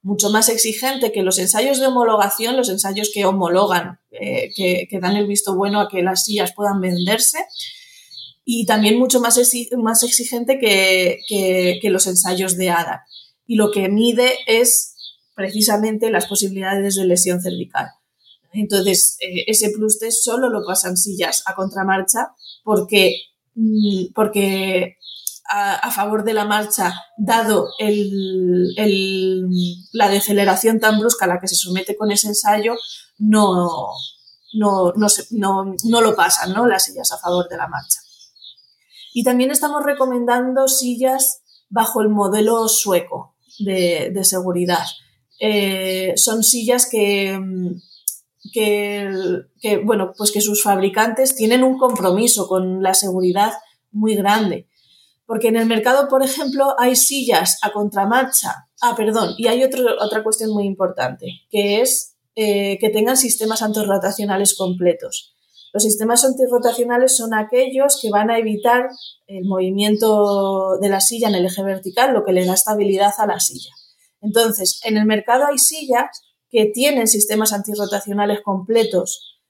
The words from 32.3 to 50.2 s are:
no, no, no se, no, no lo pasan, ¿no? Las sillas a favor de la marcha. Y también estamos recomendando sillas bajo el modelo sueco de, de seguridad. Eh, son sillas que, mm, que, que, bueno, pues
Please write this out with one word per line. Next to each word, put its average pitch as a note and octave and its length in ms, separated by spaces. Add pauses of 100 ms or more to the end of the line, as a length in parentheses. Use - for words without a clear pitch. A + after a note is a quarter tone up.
no, F3+ 720 (640)
no, G3 420
no G#3 140
se, - 220
no, G3 520
no A#3 180
lo A3 140
pasan, E3+ 380
¿no? A#3+ 140
Las F#3+ 180
sillas - 260
a - 60
favor F3+ 320
de E3+ 80
la E3+ 100
marcha. - 320 (1120)
Y A#3+ 100
también B3+ 280
estamos D4 320
recomendando B3+ 840
sillas C4 720 (280)
bajo A3 320
el G#3+ 80
modelo G#3+ 580
sueco F3+ 680 (240)
de, F#3 540
de F#3+ 100
seguridad. F3+ 640 (540)
Eh, F#3+ 760
son A3+ 280
sillas A#3+ 460
que, G3 480
mm, F#3 440 (720)
que, G#3 580 (500)
que, G#3 160
bueno, G#3 400
pues G#3 140